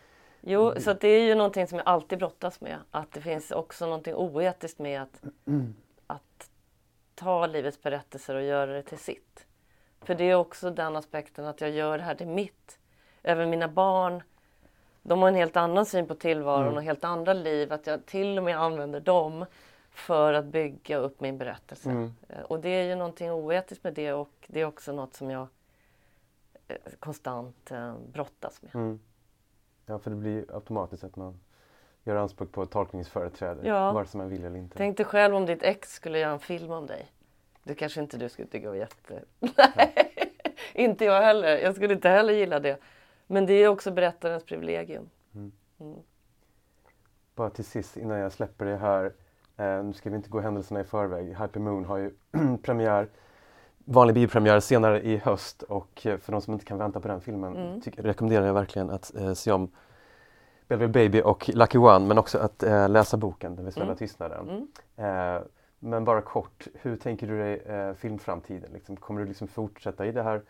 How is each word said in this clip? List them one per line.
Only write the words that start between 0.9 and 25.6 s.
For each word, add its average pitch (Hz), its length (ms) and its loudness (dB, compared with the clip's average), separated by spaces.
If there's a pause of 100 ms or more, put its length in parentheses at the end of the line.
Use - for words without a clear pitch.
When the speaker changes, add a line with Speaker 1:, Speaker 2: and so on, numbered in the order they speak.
Speaker 1:
att 190 100 -2
det 208 80 4
är 214 160 8
ju 220 100 6
någonting 202 320 2
som 175 120 -8
jag - 100 -2
alltid 175 300 0
brottas 180 420 -6
med, 156 180 -10 (120)
att 151 220 -8
det 147 80 -12
finns 156 300 -8
också 165 360 -6
någonting 160 280 -6
oetiskt 175 640 -4
med 139 240 -6
att, - 200 -18 (220)
Speaker 2:
<clears throat> 131 640 -6
Speaker 1:
att - 440 -18 (640)
ta 180 320 0
livets 147 360 -6
berättelser 139 520 -8
och 135 80 -4
göra 139 300 -2
det 143 100 -8
till 147 160 -16
sitt. - 480 -14 (540)
För 180 140 -4
det 170 100 0
är 185 100 6
också 180 360 0
den 160 260 -6
aspekten 151 480 -10
att 151 160 -10
jag 151 100 -4
gör 151 280 -2
det 170 60 -8
här 160 100 -6
till 175 140 -10
mitt. - 500 -8 (440)
Även 165 280 0
mina 165 180 0
barn, 180 540 0 (800)
de 175 200 2
har 190 60 8
en 190 60 4
helt 170 220 2
annan 175 300 2
syn 175 200 -2
på 160 80 -10
tillvaron 143 500 0
Speaker 2:
Mm. 147 120 0
Speaker 1:
och 147 60 -4
helt 151 220 -4
andra 139 280 0
liv, 151 400 -2
att 151 140 -8
jag 151 200 -4
till 196 320 -2
och 185 60 -2
med 170 160 -2
använder 147 400 -4
dem 165 460 2 (440)
för 151 440 2
att 151 100 2
bygga 147 520 -4
upp 135 240 -4
min 135 180 -6
berättelse. 127 520 -10
Speaker 2:
Mm. 117 220 -4 (160)
Speaker 1:
Eh, - 120 -16
och 160 200 -6
det 170 80 -6
är 185 160 0
ju 180 100 -2
någonting 170 380 -6
oetiskt 165 520 -4
med 151 100 -6
det, 147 180 -4
och 147 180 -6 (160)
det 156 140 -6
är 160 40 0
också 151 280 -10
något 135 220 -10
som 135 160 -10
jag, 131 160 -8 (1200)